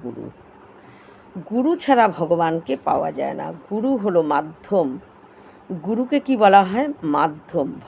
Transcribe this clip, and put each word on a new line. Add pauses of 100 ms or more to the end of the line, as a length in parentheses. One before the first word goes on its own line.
গুরু। (1200)
গুরু
ছাড়া
ভগবানকে
পাওয়া
যায়
না। (180)
গুরু
হলো
মাধ্যম। (840)
গুরুকে
কি
বলা
হয়? (140)
মাধ্যম। (160)